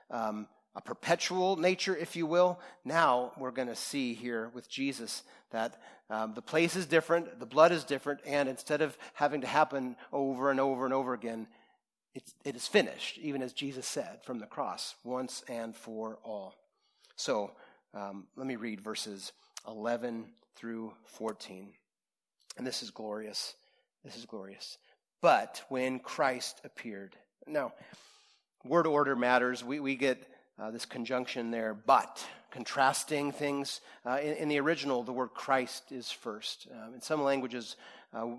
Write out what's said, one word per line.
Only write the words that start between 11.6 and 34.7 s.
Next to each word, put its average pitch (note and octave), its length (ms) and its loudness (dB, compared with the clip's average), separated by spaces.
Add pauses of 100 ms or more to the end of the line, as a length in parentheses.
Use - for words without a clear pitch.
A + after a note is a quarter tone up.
it's, - 180 -14 (100)
it C#3 120 -4
is - 120 -8
finished, A2 520 2
even C#3 220 -4
as B2 120 -6
Jesus C3+ 340 -6
said - 360 -6
from B2 160 -6
the G#2 80 -12
cross, - 560 -6
once B2+ 440 -6
and A2+ 280 -8
for A2 480 -8
all. G2+ 320 -10 (600)
So, G#2 360 -2 (420)
um, G2 420 -10
let C3 120 -8
me B2+ 80 -4
read A2 260 -8
verses G#2 500 -8 (360)
eleven A2+ 580 -4 (300)
through A2+ 380 -10 (120)
fourteen. G2+ 680 -10 (840)
And B2 80 -6
this - 160 -4
is A2 80 -10
glorious. G#2+ 640 -8 (500)
This C3 140 -14
is A2+ 80 -14
glorious. G2 540 -12 (420)
"But A#2+ 480 6
when C3 300 0
Christ - 640 -2
appeared." G2 520 -12 (300)
Now, D3 280 -2 (920)
word D#3+ 220 6
order C#3+ 280 4
matters. B2 480 4
We, C#3 160 -4
we C3+ 160 -2
get, B2+ 320 0 (320)
uh, G#2+ 120 -6
this A2+ 160 -8
conjunction B2 640 -4
there, A2 240 -2
"but," A2+ 500 4 (240)
contrasting C#3+ 840 2
things. C#3+ 500 -2 (220)
Uh, B2+ 160 0
in, D3+ 140 0
in D#3 160 -2
the D3 100 4
original, C#3 440 2